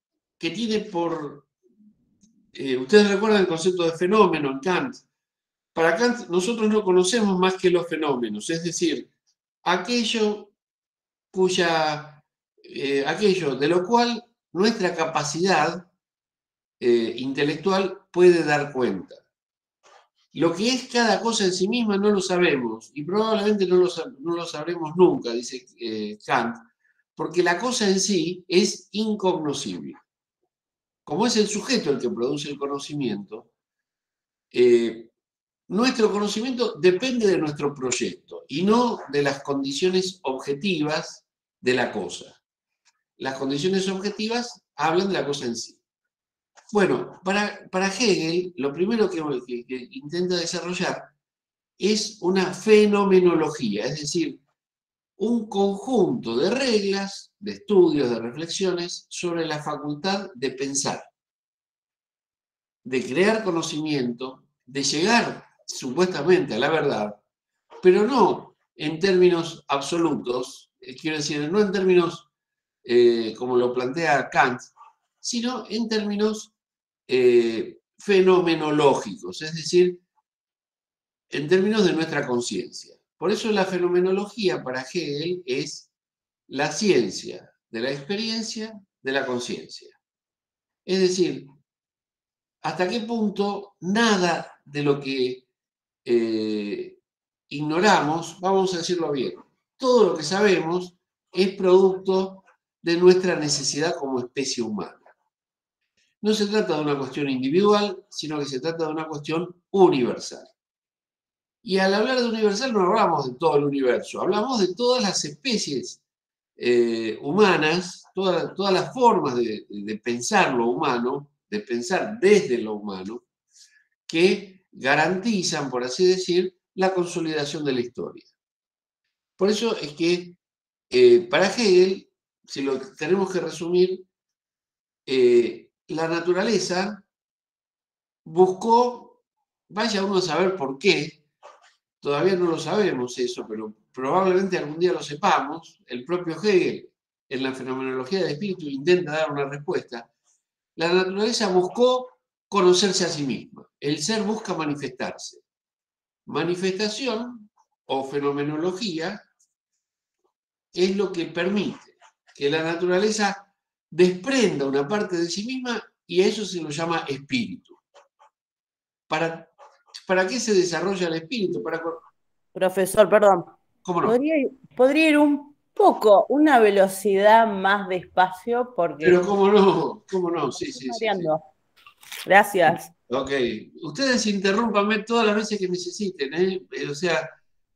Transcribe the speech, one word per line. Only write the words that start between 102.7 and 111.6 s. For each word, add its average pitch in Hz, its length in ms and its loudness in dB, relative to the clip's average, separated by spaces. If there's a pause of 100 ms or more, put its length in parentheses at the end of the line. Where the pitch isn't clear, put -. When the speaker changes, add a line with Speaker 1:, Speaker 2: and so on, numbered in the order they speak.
Speaker 1:
de 170 160 0
nuestra 180 400 6
necesidad 147 600 -2
como 131 220 -6
especie 123 440 -6
humana. 104 340 -8 (1300)
No 208 120 2
se 208 120 -2
trata 196 300 0
de 151 60 -2
una 143 160 0
cuestión 139 300 -6
individual, 185 800 2
sino 151 300 -8
que 143 80 -4
se 135 140 -8
trata 165 260 -4
de 156 60 -4
una 156 160 -6
cuestión 160 640 -6
universal. 147 760 2 (1160)